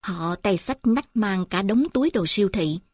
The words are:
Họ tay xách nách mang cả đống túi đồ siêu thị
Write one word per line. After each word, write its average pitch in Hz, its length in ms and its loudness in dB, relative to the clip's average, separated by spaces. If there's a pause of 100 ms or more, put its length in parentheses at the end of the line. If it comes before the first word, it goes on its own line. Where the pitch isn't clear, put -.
Họ 170 340 -6
tay 196 220 0
xách - 300 -4
nách 233 260 0
mang 196 320 0
cả 180 160 -4
đống 226 320 2
túi 277 160 2
đồ 190 180 0
siêu 202 260 2
thị 160 260 -2 (140)